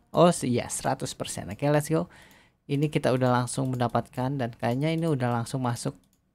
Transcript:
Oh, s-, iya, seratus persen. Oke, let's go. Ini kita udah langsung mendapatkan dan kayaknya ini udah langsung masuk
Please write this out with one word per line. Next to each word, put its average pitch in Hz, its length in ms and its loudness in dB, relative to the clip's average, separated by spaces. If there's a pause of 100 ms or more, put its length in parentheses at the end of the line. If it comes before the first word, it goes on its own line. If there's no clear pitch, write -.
(120)
Oh, 170 160 8
s-, - 160 0
iya, 120 240 0
seratus - 480 -4
persen. - 320 -10
Oke, 107 240 -6
let's 147 160 2
go. 160 240 -2 (560)
Ini 143 240 0
kita 143 160 0
udah 127 240 4
langsung 123 400 0
mendapatkan 123 640 -2
dan 117 160 -2
kayaknya 131 400 0
ini 165 160 0
udah 123 320 0
langsung 131 240 -4
masuk 120 320 -4 (380)